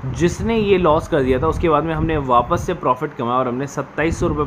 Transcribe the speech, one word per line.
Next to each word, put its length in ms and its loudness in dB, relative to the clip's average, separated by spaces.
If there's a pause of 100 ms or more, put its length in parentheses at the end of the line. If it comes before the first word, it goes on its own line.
जिसने 480 0
ये 220 4
loss 300 2
कर 140 2
दिया 160 2
था। 80 0
उसके 220 0
बाद 160 4
में 100 -2
हमने 240 0
वापस 480 2
से 80 -2
profit 400 -2
कमाया 240 -2
और 100 0
हमने 180 -4
सत्ताईस 540 -4
सौ 80 0
रुपये 180 -2